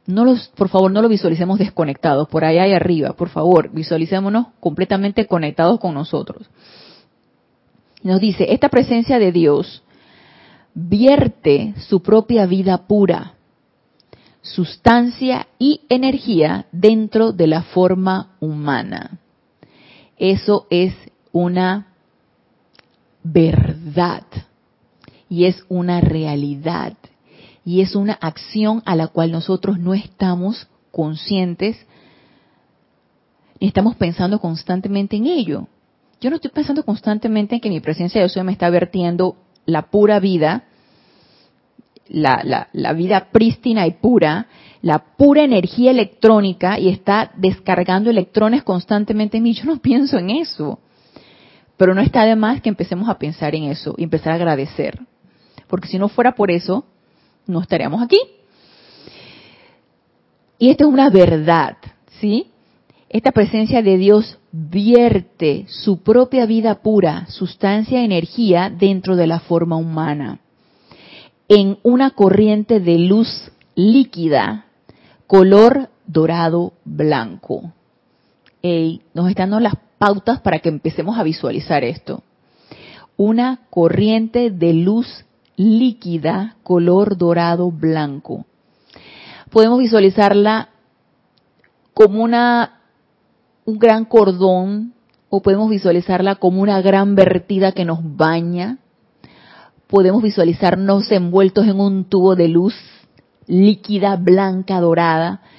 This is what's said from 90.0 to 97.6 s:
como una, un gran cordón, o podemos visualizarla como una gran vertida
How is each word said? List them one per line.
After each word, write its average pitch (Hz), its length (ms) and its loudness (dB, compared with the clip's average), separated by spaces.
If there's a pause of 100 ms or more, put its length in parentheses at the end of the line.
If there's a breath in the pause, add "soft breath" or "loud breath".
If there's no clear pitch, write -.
como 214 300 4
una, 240 580 0 (840)
un 220 140 -6
gran 220 260 4
cordón, 196 920 2 (360)
o 196 120 -2
podemos 202 260 2
visualizarla 190 680 0
como 185 260 0
una 202 180 2
gran 196 340 2
vertida 190 580 2